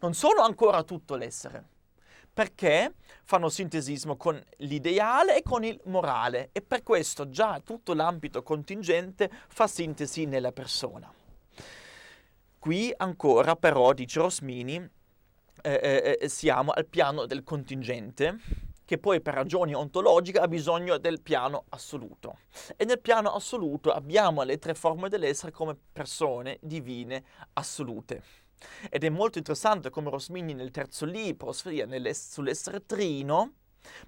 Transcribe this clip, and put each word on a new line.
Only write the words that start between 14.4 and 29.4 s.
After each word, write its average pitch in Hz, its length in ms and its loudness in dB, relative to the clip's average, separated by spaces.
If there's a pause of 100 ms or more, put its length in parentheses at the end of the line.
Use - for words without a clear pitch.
eh, 139 180 2
eh, 139 400 4
eh, 147 80 -2
siamo 131 420 2
al 160 140 0
piano 147 400 2
del 131 180 -6
contingente, 131 960 -4 (460)
che 165 140 -2
poi 190 200 4
per 147 140 -4
ragioni 147 400 0
ontologiche 180 640 4
ha 180 100 4
bisogno 170 520 0
del 165 200 0
piano 139 500 -2
assoluto. - 680 -12 (380)
E 208 100 0
nel 240 140 2
piano 226 340 2
assoluto 165 580 -2
abbiamo 156 520 2
le 131 160 -2
tre 160 160 -6
forme 170 340 -2
dell'essere 165 420 -2
come 156 240 -6 (160)
persone 135 680 -4
divine 127 640 -10 (300)
assolute. 120 680 -8 (680)
Ed 139 160 -4
è 160 60 2
molto 185 300 0
interessante 156 500 -2